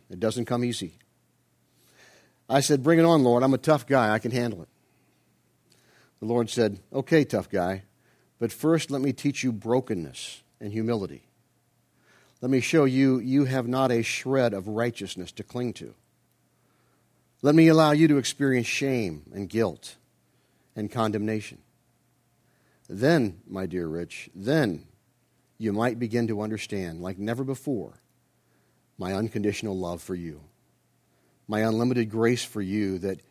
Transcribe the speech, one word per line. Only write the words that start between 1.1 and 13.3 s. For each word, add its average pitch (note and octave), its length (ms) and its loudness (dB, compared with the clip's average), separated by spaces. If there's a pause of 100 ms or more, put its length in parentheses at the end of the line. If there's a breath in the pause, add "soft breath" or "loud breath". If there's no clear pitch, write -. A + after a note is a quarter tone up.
I C3+ 100 4
said, C#3 240 2
"Bring E3 160 6
it E3 60 6
on, E3 180 6
Lord. B2 200 6
I'm C3+ 100 4
a B2+ 40 2
tough D3 280 2
guy. A#2+ 280 4
I A2 60 2
can A#2 120 -6
handle A#2+ 300 -4
it." - 80 -18 (1500 soft breath)
The A2 60 -10
Lord A#2 240 0
said, G#2 300 0 (140)
"Okay, C#3 320 2
tough G2 240 -4
guy, F#2+ 340 -2 (560)
but A2+ 120 -2
first D#3 400 0
let C#3 100 -4
me C3+ 120 0
teach - 300 -4
you B2+ 80 -2
brokenness G#2+ 920 -4 (180)
and G#2 120 -10
humility. G#2+ 560 -4 (1160 soft breath)
Let B2+ 100 -2
me C3 100 4
show D3+ 240 4
you C3 340 4
you C3 260 2